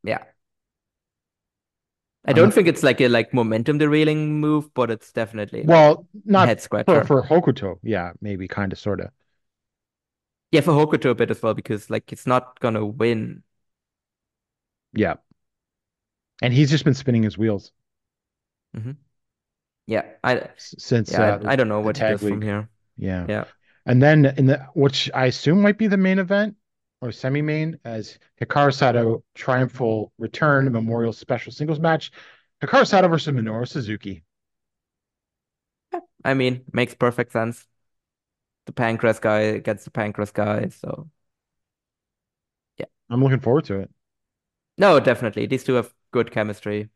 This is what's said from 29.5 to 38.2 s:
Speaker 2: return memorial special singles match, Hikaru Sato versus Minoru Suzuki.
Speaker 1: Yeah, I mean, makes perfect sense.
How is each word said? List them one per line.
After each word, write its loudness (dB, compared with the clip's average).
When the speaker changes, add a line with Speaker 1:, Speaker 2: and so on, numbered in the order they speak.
Speaker 2:
return 0
memorial -2
special -8
singles -6
match, -2
Hikaru 4
Sato 4
versus -2
Minoru -4
Suzuki. -10
Speaker 1:
Yeah, -8
I 0
mean, -2
makes -2
perfect -2
sense. -6